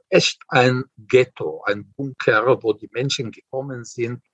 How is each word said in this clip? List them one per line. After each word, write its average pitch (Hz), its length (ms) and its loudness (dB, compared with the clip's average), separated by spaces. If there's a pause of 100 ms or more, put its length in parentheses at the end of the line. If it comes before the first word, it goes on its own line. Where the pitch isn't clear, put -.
echt - 400 2
ein 127 380 2 (120)
Ghetto, 107 680 0
ein 101 260 -6
Bunker, 127 720 0
wo 110 80 0
die - 220 -6
Menschen 123 380 -6
gekommen 131 520 -10
sind, 120 400 -8 (100)